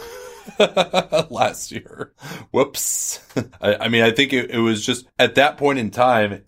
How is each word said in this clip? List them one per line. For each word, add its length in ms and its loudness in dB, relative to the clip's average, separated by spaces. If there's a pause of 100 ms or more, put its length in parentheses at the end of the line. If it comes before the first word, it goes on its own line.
(600)
<laughs> 0 - (680)
last 420 -4
year. 420 -14 (380)
Whoops. 680 -2 (160)
<laughs> 260 -6
I, 140 2
I 140 -4
mean, 140 4
I 80 6
think 220 2
it, 180 -2
it 80 -2
was 260 0
just, 220 -4 (100)
at 180 2
that 220 4
point 220 2
in 100 -4
time, 580 2